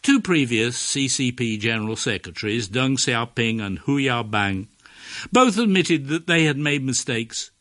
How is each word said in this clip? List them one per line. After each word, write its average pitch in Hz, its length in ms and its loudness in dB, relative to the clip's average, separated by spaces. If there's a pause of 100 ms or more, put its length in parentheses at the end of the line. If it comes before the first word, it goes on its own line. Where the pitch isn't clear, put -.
Two 277 180 4
previous 120 560 0
C 139 320 -4
C 127 240 -2
P 117 240 -4
General 110 400 -2
Secretaries, 104 720 -4
Deng 131 300 0
Xiaoping 117 640 -2
and 95 160 -4
Hu 143 200 -2
Yaobang, 107 680 0 (680)
both 247 240 6
admitted 180 520 2
that 165 180 -4
they 165 180 4
had 143 140 2
made 143 260 0
mistakes 120 640 -4 (100)